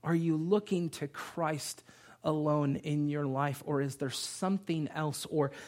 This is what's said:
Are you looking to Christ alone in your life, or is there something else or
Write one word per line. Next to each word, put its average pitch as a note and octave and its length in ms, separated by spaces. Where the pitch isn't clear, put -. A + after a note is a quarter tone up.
Are E3 100
you E3 220
looking F3 540
to - 180
Christ - 720
alone D3+ 540
in D3 320
your D3 180
life, C3+ 400
or D3 140
is C#3 160
there C3+ 140
something F3 840
else D#3 340
or C#3+ 220